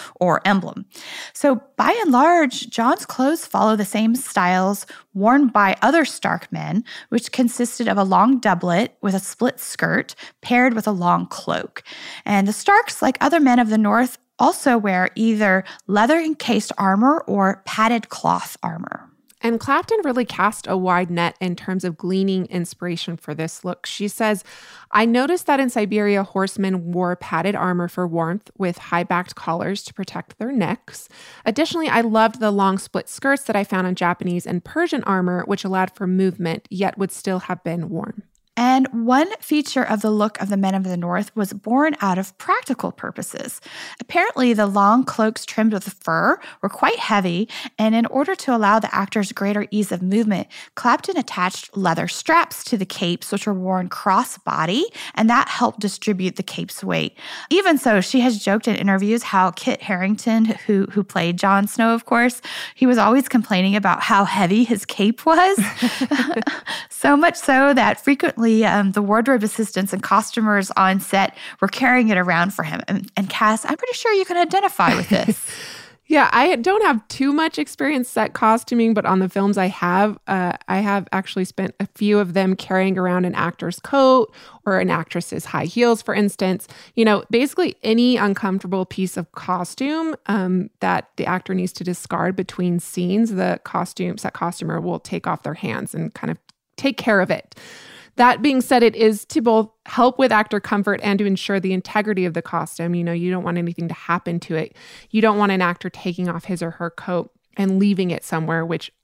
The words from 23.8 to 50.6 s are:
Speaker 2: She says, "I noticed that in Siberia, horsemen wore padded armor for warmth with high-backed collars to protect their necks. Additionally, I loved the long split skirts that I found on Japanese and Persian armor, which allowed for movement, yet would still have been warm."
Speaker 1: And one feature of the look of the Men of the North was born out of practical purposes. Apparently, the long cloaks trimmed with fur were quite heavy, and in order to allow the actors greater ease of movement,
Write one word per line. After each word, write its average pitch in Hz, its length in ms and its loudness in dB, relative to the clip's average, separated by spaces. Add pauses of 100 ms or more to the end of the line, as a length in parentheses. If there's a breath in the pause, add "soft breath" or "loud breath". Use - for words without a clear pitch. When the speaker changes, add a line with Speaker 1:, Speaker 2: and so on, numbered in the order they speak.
Speaker 2:
She - 200 -6
says, 214 360 -2 (480 loud breath)
"I 214 140 4
noticed 262 420 0
that 285 120 4
in 269 100 0
Siberia, 208 540 0
horsemen 190 680 -2
wore 180 240 -2
padded 175 400 -4
armor 175 320 -2
for 180 200 -4
warmth 165 500 -4
with 180 200 -4
high-backed 175 560 -4
collars 175 520 -6
to - 100 -18
protect - 420 -12
their 233 140 -6
necks. - 580 -4 (340 loud breath)
Additionally, 311 460 -2
I 240 120 4
loved 220 380 2
the 214 120 0
long 196 260 2
split - 320 -8
skirts 277 360 -2
that 214 100 -2
I 202 80 0
found 185 240 -2
on 180 80 -2
Japanese 175 500 -2
and 175 180 -6
Persian 320 420 -2
armor, 180 420 0
which 202 180 -4
allowed 185 300 0
for 202 100 -6
movement, 185 640 0
yet 190 300 -4
would 190 120 -2
still 185 280 -4
have 180 240 -8
been 165 260 -6
warm." 160 320 -8 (360)
Speaker 1:
And 262 340 4
one 254 480 2
feature - 420 -2
of 208 200 -2
the 214 100 0
look 214 300 0
of 196 80 -4
the 202 80 0
Men 190 180 0
of 190 80 0
the 185 140 -4
North 175 400 -4
was 202 160 -4
born 262 480 0
out 190 160 2
of 190 200 -6
practical - 540 -4
purposes. - 720 -12 (400 loud breath)
Apparently, 262 520 0
the 214 140 2
long 208 380 4
cloaks 220 400 -2
trimmed 220 260 0
with 196 140 -6
fur 175 520 -2 (240 loud breath)
were 196 80 -4
quite 392 300 0
heavy, 190 480 0 (320 loud breath)
and 220 160 2
in 233 120 2
order 302 280 -2
to - 180 -2
allow 214 240 4
the 220 160 -2
actors 196 380 -2
greater 208 400 -2
ease 208 220 -2
of 180 100 -4
movement, 202 460 0 (260 loud breath)